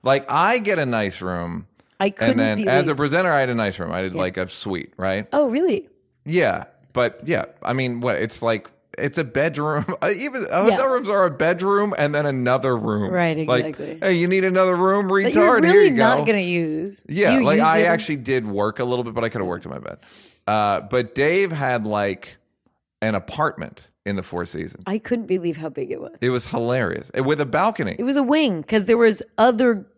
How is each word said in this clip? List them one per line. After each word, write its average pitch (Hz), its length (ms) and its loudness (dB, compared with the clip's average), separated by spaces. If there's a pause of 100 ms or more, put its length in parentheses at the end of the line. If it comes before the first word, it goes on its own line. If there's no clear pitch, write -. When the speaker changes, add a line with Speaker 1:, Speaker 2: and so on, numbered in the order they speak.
Speaker 1:
Like, 135 260 2
I 180 280 4
get 208 200 0
a 147 80 0
nice 110 360 -2
room. 87 460 -6 (340)
Speaker 2:
I 196 80 2
couldn't 113 300 0
Speaker 1:
And - 0 -
then 110 280 0
as 139 160 4
Speaker 2:
believe 160 60 -2
Speaker 1:
a 143 60 0
presenter, 156 360 0
I 147 80 2
had 131 100 0
a 120 60 -2
nice 104 240 -2
room. 85 140 -6
I 90 80 -4
did, 95 120 -4
Speaker 2:
Yeah. 85 80 -6
Speaker 1:
like, 92 160 -2
a 92 120 -4
suite, - 480 -8
right? 95 340 -4
Speaker 2:
Oh, 285 180 2
really? 294 380 -2 (380)
Speaker 1:
Yeah. 147 400 0 (260)
But 120 340 -2
yeah, 147 200 -2 (180)
I - 100 -4
mean, 123 280 -4
what, 120 160 -2
it's 110 240 -6
like, 113 280 -2 (280)
it's 143 200 -4
a 165 60 -2
bedroom. 147 640 -2 (120)
<laughs> - 40 -6
Uh, 185 160 0
even 254 280 -6
hotel 190 240 2
Speaker 2:
Yeah. 247 160 2
Speaker 1:
rooms 254 220 0
are 196 180 4
a 170 60 2
bedroom 190 680 0
and 147 160 0
then 147 120 0
another 127 500 0
room. 107 360 -2
Speaker 2:
Right, 165 360 0
Speaker 1:
Like, 123 180 2
Speaker 2:
exactly. 156 360 -10
Speaker 1:
"Hey, 190 140 2
you 170 120 2
need 190 160 2
another 185 320 2
room, 190 320 2
retard? 196 180 2
Speaker 2:
That - 100 0
you're 247 260 6
Speaker 1:
Here 339 120 4
Speaker 2:
really 403 160 8
Speaker 1:
you 277 40 2
Speaker 2:
not 226 260 4
Speaker 1:
go." 147 60 0
Speaker 2:
gonna 208 140 2
use. 175 680 -2
Speaker 1:
Yeah, 180 300 2
Speaker 2:
You 254 80 2
Speaker 1:
like, 156 120 4
Speaker 2:
used 156 100 4
Speaker 1:
I 160 120 4
Speaker 2:
it. 170 60 4
Speaker 1:
actually 165 320 0
did 127 300 -2
work 101 320 -2
a 123 60 0
little 123 200 -2
bit, 113 80 -10
but 117 100 -2
I 113 60 -2
coulda 107 160 -4
worked 90 200 -6
in 82 60 -12
my 65 80 -10
bed. - 180 -14 (500)
Uh, 104 340 2
but 120 340 -2
Dave 170 380 2
had, 127 320 -2
like, 104 520 -4 (640)
an 110 140 -2
apartment - 720 -6 (180)
in 101 100 -4
the 92 80 -6
Four 87 220 -6
Seasons. 82 420 -12
Speaker 2:
I 196 100 -4
couldn't 220 300 -6
believe 170 300 -2
how 160 120 -8
big - 220 -8
it - 100 -10
was. - 100 -14 (100)
Speaker 1:
It 123 100 0
was 123 160 -4
hilarious. 120 680 -2
It, - 80 -2
with 143 200 0
a 143 40 0
balcony. 156 540 -2
Speaker 2:
It 226 40 -4
was 269 140 0
a 277 60 2
wing 247 400 0
'cause 214 220 0
there 220 120 4
was 226 240 4 (160)
other 233 480 2 (120)